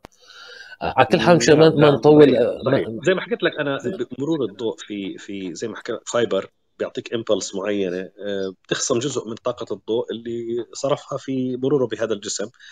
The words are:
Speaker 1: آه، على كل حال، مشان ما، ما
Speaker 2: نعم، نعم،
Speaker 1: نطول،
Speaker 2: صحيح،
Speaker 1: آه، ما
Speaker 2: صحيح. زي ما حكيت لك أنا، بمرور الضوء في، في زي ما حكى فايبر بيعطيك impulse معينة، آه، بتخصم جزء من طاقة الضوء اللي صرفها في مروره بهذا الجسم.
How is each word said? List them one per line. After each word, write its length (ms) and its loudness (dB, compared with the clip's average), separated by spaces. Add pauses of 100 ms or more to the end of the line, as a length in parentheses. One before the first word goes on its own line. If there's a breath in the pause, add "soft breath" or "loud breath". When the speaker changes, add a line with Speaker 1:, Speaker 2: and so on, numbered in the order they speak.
(800 loud breath)
Speaker 1:
آه، 160 -4
على 100 6
كل 120 2
حال، 180 6
مشان 200 6
ما، 120 8
ما 60 2
Speaker 2:
نعم، 60 2
نعم، 120 8
Speaker 1:
نطول، 300 8
Speaker 2:
صحيح، 160 8
Speaker 1:
آه، 260 0
ما 60 0
Speaker 2:
صحيح. 160 0 (180)
زي 80 4
ما 80 -2
حكيت 220 -4
لك 160 2
أنا، 180 -4 (400)
بمرور 280 -2
الضوء 320 -6
في، 400 -10
في 380 -10
زي 120 -8
ما 80 -12
حكى 300 -10
فايبر 440 -2 (300)
بيعطيك 340 -8
impulse 420 -2
معينة، 440 -2
آه، 540 -8 (100)
بتخصم 360 -4
جزء 280 -6
من 80 -10
طاقة 380 -8
الضوء 380 -6
اللي 600 -8
صرفها 440 -6
في 400 -6
مروره 300 0
بهذا 260 -4
الجسم. 360 -8 (220 loud breath)